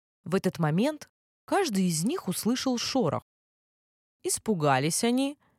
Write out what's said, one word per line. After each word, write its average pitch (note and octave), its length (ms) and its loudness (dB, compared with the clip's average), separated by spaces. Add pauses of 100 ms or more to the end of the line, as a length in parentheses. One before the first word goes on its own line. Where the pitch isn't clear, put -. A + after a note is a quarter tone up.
(240)
В E3+ 120 -2
этот F#3 240 -2
момент F#3+ 500 0 (360)
каждый B3 420 2
из D#3+ 160 0
них D#4 240 -2
услышал B3 500 -2
шорох. D#3+ 460 -2 (1000)
Испугались D#3 800 0
они C4 360 0 (200)